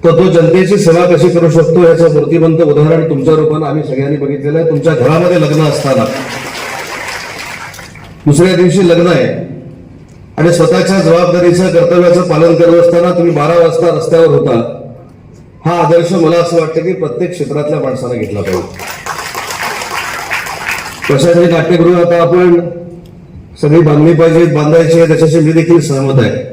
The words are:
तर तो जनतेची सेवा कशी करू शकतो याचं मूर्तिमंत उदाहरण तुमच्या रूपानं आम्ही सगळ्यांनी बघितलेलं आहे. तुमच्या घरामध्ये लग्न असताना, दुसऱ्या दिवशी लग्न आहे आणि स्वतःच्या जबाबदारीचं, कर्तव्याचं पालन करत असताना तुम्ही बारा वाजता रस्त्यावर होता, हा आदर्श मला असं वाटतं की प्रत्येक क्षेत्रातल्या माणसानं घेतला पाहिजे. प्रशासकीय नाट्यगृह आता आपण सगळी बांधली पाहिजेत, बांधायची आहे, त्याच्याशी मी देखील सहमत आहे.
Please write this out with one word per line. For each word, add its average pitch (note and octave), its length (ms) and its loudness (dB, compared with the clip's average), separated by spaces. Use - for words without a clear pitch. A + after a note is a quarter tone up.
तर E3 140 4
तो F3+ 140 2
जनतेची E3+ 480 2
सेवा E3+ 280 2
कशी F3+ 220 2
करू E3+ 220 2
शकतो E3 320 2
याचं D#3+ 300 4
मूर्तिमंत D#3+ 480 0
उदाहरण D#3 480 2
तुमच्या C#3+ 260 0
रूपानं D#3 300 -2
आम्ही C#3+ 180 -4
सगळ्यांनी C#3 340 -4
बघितलेलं C#3+ 420 -4
आहे. E3 100 0
तुमच्या D3+ 260 0
घरामध्ये E3 460 0
लग्न D3+ 220 0
असताना, C3+ 420 -2
दुसऱ्या E3 300 2
दिवशी F3+ 340 2
लग्न E3+ 180 2
आहे - 420 -2
आणि E3+ 160 2
स्वतःच्या F3+ 460 0
जबाबदारीचं, F3 720 2
कर्तव्याचं F3 600 2
पालन E3 260 2
करत E3 240 4
असताना E3+ 320 2
तुम्ही E3+ 220 0
बारा D3+ 240 0
वाजता E3 380 2
रस्त्यावर E3 320 2
होता, B2 280 0
हा D#3+ 140 0
आदर्श E3+ 340 2
मला E3 240 2
असं E3+ 220 0
वाटतं D#3+ 240 -4
की F#3 100 -4
प्रत्येक E3 380 -6
क्षेत्रातल्या D3 480 -6
माणसानं B2 340 -6
घेतला G#2 280 -8
पाहिजे. F2+ 200 -4
प्रशासकीय E3+ 400 2
नाट्यगृह E3+ 520 2
आता E3+ 220 2
आपण F3 380 2
सगळी D3+ 200 4
बांधली D3+ 320 4
पाहिजेत, D#3+ 420 2
बांधायची E3 440 2
आहे, E3 80 4
त्याच्याशी D#3+ 320 2
मी D#3 120 2
देखील E3 300 2
सहमत C3+ 420 -2
आहे. - 80 -2